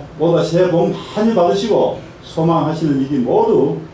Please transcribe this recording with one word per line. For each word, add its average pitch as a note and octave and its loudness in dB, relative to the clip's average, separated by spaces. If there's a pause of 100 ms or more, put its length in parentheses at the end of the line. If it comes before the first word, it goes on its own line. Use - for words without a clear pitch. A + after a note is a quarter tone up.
(180)
모두 E3 2
새해 F3 2
복 G3+ 0 (240)
많이 A3+ 2
받으시고 F3 0 (240)
소망하시는 D#3 0
일이 C3+ -2
모두 G#3+ 2 (160)